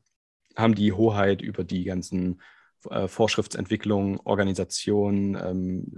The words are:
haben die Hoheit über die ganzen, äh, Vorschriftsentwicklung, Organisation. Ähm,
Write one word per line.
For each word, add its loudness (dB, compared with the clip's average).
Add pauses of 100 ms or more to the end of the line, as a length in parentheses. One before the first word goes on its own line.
(560)
haben 4
die 4
Hoheit 2
über -6
die -4
ganzen, -4 (480)
äh, -2
Vorschriftsentwicklung, 0
Organisation. 0
Ähm, -4